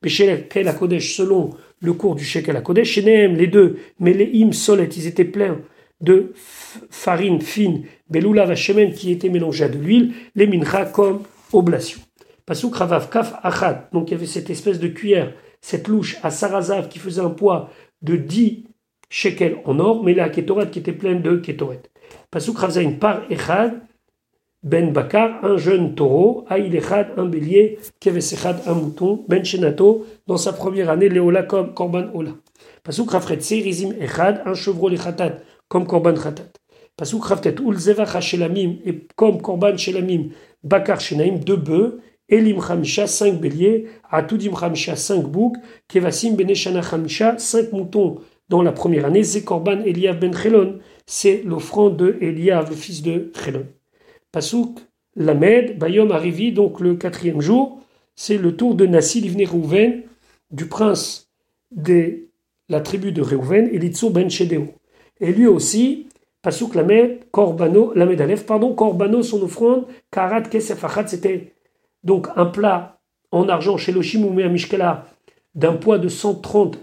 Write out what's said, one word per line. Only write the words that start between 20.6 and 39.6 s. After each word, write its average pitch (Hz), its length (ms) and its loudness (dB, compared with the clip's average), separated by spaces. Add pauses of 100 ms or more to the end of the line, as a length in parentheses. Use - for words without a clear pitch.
qui 180 100 -10
était 180 120 -6
pleine 180 300 -2
de 170 140 2
Ketoret. 143 460 -8 (480)
Pasuk 220 280 -6
Rav 180 140 -2
Zain 165 200 0
Par 196 380 -2
Echad, 202 500 -2 (840)
Ben 160 300 0
Bakar, 214 520 0
un 196 120 2
jeune 175 380 0
taureau, 156 540 2
Aïl 190 260 -2
Echad, 202 420 -2
un 185 80 -2
bélier, 180 540 2 (220)
Keves 175 180 0
Echad, 175 480 -4
un 170 80 0
mouton, 175 540 -2
Ben 185 160 2
Shenato, 185 600 2 (220)
dans 185 100 -2
sa 185 160 -2
première 185 380 -2
année, 185 180 4
Léola 180 340 4
comme 185 300 -2
Korban 180 400 -4
Ola. 160 200 -8 (500)
Pasuk 190 300 -6
Rafret 175 280 -2
Seirizim 196 580 -4
Echad, 180 460 0
un 190 100 -4
chevreau 185 340 -2
les 180 100 -2
Khatat, 175 400 -6 (300)
comme 180 180 -2
Korban 165 280 2
Khatat. 151 340 -8 (480)
Pasuk 214 280 -6
Raftet - 360 -2
Ul 226 160 -2
Zevach 202 440 0
Shelamim, 175 640 -2
et 156 220 -8 (100)
comme 208 240 2
Korban 196 360 0